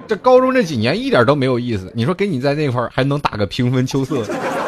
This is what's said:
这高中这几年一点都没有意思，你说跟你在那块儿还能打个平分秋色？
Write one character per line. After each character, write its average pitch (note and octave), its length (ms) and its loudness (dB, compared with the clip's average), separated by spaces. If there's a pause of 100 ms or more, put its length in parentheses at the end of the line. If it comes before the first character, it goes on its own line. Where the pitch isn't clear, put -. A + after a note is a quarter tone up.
这 G#3+ 80 -2
高 B3+ 240 4
中 C4 120 2
这 B3+ 100 2
几 D#3+ 140 -4
年 B2 240 0
一 C4+ 80 -6
点 C#3 160 4
都 C3 100 4
没 C3+ 120 0
有 B2+ 120 0
意 A#2+ 180 -2
思， F#2 180 -8
你 A2+ 100 -2
说 D3+ 80 2
跟 G3 180 -2
你 C3 100 -2
在 C#3+ 140 0
那 D3+ 140 -2
块 B2 140 0
儿 A2+ 100 -4
还 C3 120 0
能 C#3+ 160 0
打 - 100 -2
个 G#2 160 -2
平 B2 260 0
分 B2+ 140 2
秋 C3+ 180 -2
色？ B2+ 220 -4 (420)